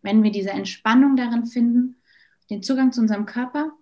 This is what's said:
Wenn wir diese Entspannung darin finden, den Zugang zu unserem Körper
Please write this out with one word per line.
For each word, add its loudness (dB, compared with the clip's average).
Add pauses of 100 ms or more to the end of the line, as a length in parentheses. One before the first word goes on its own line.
Wenn 2
wir 2
diese -6
Entspannung 2
darin -2
finden, 0 (480)
den -10
Zugang 0
zu -4
unserem 0
Körper -6 (100)